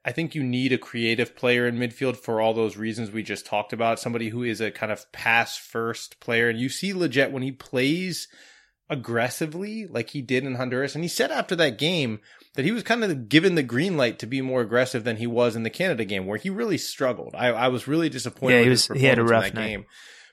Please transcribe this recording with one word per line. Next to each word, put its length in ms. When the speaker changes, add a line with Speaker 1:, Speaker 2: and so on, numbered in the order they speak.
Speaker 1:
I 80
think 240
you 80
need 300
a 40
creative 580
player 300
in 120
midfield 400
for 220
all 140
those 240
reasons 320
we 140
just 220
talked 280
about. 260
Somebody 300
who 140
is 180
a 80
kind 220
of 200
pass 460
first 600
player. 300
And 100
you 100
see 240
Lletget 380
when 100
he 100
plays 760
aggressively 1000
like 220
he 100
did 220
in 120
Honduras. 380
And 100
he 40
said 240
after 240
that 240
game 400
that 100
he 60
was 120
kind 200
of 260
given 260
the 80
green 340
light 220
to 80
be 140
more 200
aggressive 420
than 140
he 80
was 300
in 80
the 60
Canada 360
game, 220
where 100
he 120
really 280
struggled. 560
I, 140
I 220
was 180
really 220
disappointed 460
Speaker 2:
Yeah, 80
he 60
Speaker 1:
with 20
his 180
Speaker 2:
was, 100
he 80
had 100
a 60
Speaker 1:
performance 80
in 40
Speaker 2:
rough 180
Speaker 1:
that 80
Speaker 2:
night. 60
Speaker 1:
game. 180